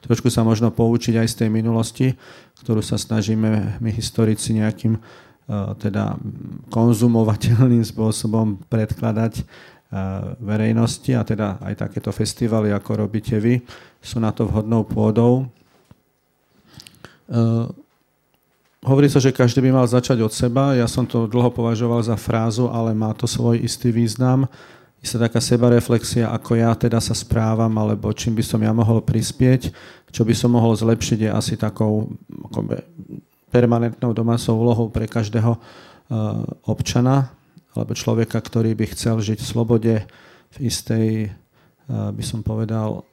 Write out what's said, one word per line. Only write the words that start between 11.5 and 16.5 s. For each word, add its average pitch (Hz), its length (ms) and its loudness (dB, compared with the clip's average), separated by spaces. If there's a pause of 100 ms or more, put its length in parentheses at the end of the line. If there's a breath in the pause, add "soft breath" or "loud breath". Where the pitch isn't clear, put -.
aj 104 160 -8
takéto - 320 -6
festivaly, 107 640 -2
ako 104 320 -4
robíte 107 320 -4
vy, 120 240 2 (400 loud breath)
sú - 160 -10
na 110 160 0
to 110 160 -2
vhodnou 110 400 0
pôdou. 117 560 2 (1800 loud breath)